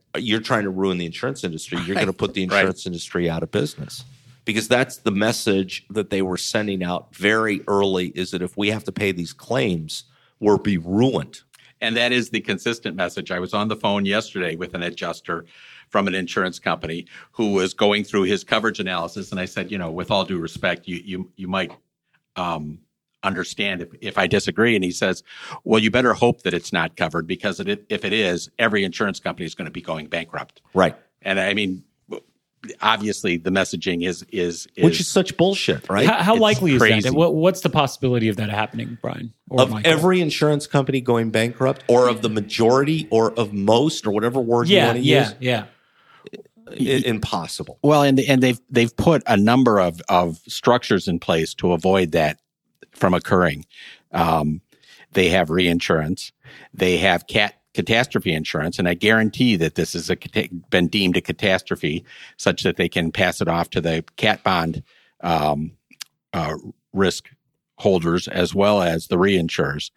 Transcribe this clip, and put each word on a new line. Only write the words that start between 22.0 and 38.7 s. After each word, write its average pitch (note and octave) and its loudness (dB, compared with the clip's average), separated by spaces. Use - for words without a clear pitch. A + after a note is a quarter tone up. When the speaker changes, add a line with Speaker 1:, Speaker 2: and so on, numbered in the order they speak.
Speaker 2:
um, D#2+ -8
understand F#2+ -4
if, E2 -12
if G2+ -8
I G2 2
disagree." G#2 2
And F#2+ 0
he F2+ -2
says, F#2 -4
"Well, A2+ 4
you G#2+ 2
better A#2+ 2
hope A#2+ 2
that F2 -2
it's E2+ -6
not E2 -2
covered, D#2+ -2
because F#2 -4
it, G2+ -6
if G#2 -4
it G2 -2
is, F#2 0
every G#2+ 2
insurance G2 -4
company - -8
is D#2+ -12
gonna E2 -12
be - -12
going D#2 -8
bankrupt." - -10
Speaker 1:
Right. F#2 4
Speaker 2:
And G2 -2
I G2 0
mean, G2 -4
obviously G#2 0
the F2 -4
messaging F2+ -2
is, F2 -6
is, F2 -4
is - -4
Speaker 1:
Which E3 4
is F3+ -4
such - 0
bullshit, F#3 0
right? G#2+ 2
Speaker 3:
How, A3 2
how G#3 4
Speaker 2:
It's A#3 4
Speaker 3:
likely F3+ 2
is B2 4
Speaker 2:
crazy. A2 4
Speaker 3:
that? B2+ 0
What, D#3+ 2
what's F3 2
the E3 0
possibility B2+ 0
of G2+ 0
that G#2+ -4
happening, A2+ -6